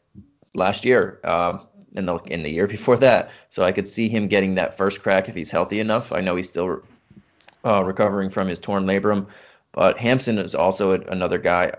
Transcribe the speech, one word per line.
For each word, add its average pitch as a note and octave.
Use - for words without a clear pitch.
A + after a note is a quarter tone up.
last G2
year, A2
um, F2
in F#2+
the, F2
in E2+
the D2+
year E2+
before A2
that. A#2+
So F#2
I F#2
could G2
see A2+
him A2
getting F#2+
that F2+
first G2
crack F#2+
if A2
he's E2
healthy F#2+
enough. A2
I E2
know F#2
he's F#2
still, F2+
uh, G2+
recovering G2
from F#2+
his F2
torn G2
labrum, G2
but -
Hampson A#2+
is F2
also F#2+
a, F#2
another F2+
guy. F2